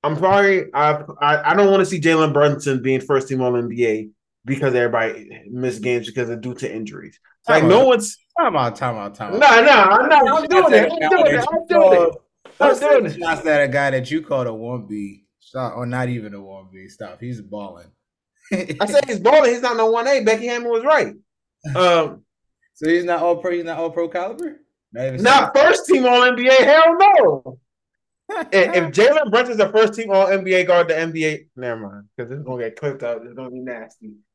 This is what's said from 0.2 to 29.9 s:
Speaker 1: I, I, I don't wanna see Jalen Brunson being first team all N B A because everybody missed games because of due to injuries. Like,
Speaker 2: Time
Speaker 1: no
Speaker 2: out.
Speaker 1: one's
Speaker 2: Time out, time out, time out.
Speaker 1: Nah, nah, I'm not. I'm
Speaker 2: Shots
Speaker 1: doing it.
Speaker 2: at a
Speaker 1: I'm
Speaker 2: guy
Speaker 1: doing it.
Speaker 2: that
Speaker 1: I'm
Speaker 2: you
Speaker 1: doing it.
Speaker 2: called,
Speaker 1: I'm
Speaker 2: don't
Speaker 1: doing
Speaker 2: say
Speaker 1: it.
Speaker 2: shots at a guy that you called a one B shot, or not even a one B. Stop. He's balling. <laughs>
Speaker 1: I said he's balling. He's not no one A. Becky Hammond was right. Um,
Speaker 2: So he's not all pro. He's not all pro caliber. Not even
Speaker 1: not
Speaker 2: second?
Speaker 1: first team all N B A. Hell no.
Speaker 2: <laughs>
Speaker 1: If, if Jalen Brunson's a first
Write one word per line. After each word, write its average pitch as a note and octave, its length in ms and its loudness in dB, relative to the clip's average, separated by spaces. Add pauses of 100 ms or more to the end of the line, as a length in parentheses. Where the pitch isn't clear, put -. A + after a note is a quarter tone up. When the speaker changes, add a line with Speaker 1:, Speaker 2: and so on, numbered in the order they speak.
Speaker 1:
I, D3 300 0 (180)
I, D3 300 0
I E3+ 40 2
don't G3 180 4
wanna G3 120 2
see F3+ 160 -6
Jalen D#3 320 2
Brunson C#3 500 0
being C3 180 -2
first C3+ 260 -2
team C3 140 -6
all B2 160 -2
N A#2+ 120 -4
B A#2 160 -2
A G#2+ 240 -4 (360)
because C3+ 320 -2
everybody A2+ 760 -4
missed B2 320 -8
games A#2+ 240 -4
because A#2 240 -8
of A#2 100 -10
due B2 140 -12
to - 180 -12
injuries. G#2 460 -16 (300)
Like, D#3 140 4
Speaker 2:
Time D#3+ 60 2
Speaker 1:
no G#3 120 6
Speaker 2:
out. C4+ 60 6
Speaker 1:
one's - 300 0 (220)
Speaker 2:
Time A#3 180 -2
out, A#2+ 200 -2
time A#2+ 200 -6
out, G2+ 180 -12
time A2+ 200 -10
out. A#3 60 -2
Speaker 1:
Nah, A#3 200 6
nah, A3 360 4
I'm C4 120 0
not. C#4+ 180 4
I'm D#4 180 0
Speaker 2:
Shots D#4 40 -8
Speaker 1:
doing F4 240 4
it. G#3+ 120 6
Speaker 2:
at - 40 -2
a - 60 -4
Speaker 1:
I'm E4 60 -6
Speaker 2:
guy D#4 80 -2
Speaker 1:
doing F4 180 4
it. C#4+ 60 2
Speaker 2:
that A#3+ 200 -2
Speaker 1:
I'm E4 60 -4
Speaker 2:
you E4 100 -8
Speaker 1:
doing A3 240 4
it. F3+ 40 6
Speaker 2:
called, E3 200 0 (440)
Speaker 1:
I'm C#4 80 4
Speaker 2:
don't B3 120 0
Speaker 1:
doing C4+ 300 2
Speaker 2:
say - 60 -12
Speaker 1:
it. - 40 -16
Speaker 2:
shots D#3+ 260 -4
at D3+ 140 2
a C#3 80 0
guy C#3 220 -2
that C3 200 -6
you D#3 120 -6
called C3 240 -6
a A2+ 80 -8
one A2+ 320 -12
B G2+ 400 -14 (140)
shot, B2 340 -12
or B2 100 -10
not B2+ 240 -6
even A2 240 -10
a G2+ 80 -18
one F#2+ 320 -20
B. F#2+ 160 -20
Stop. F2+ 320 -20
He's A#2+ 200 -14
balling. F#2 500 -16 (280)
<laughs> - 340 -16
Speaker 1:
I F3+ 340 -6
said C#4+ 200 2
he's A3+ 120 -6
balling. B3+ 320 4
He's A#3+ 100 -4
not A#3+ 160 -2
no A3 140 2
one A#3 160 -2
A. C4+ 180 0
Becky A3 220 0
Hammond A#3+ 240 -6
was A3+ 140 -2
right. C#4+ 300 0 (640)
Um, E3+ 460 0 (520)
Speaker 2:
So D3+ 140 -6
he's F3 160 0
not E3+ 160 -2
all E3+ 160 0
pro. F3 160 -6
He's E3+ 120 -6
not E3 140 -10
all E3 120 -6
pro E3+ 180 -6
caliber. F3+ 520 -10 (320)
Not B2 160 -8
even C3 140 -8
Speaker 1:
not B3+ 320 4
Speaker 2:
second? C#4 60 4
Speaker 1:
first E4+ 260 2
team C4 200 2
all B3 180 4
N B3 120 2
B B3 120 0
A. C4 40 6
Hell D#4 460 6
no. F#3 640 2
Speaker 2:
<laughs> - 60 -20 (840)
Speaker 1:
If, F3 240 0
if F3 100 0 (100)
Jalen C4+ 360 2
Brunson's A#3+ 300 -2
a G3+ 100 2
first G#3+ 240 2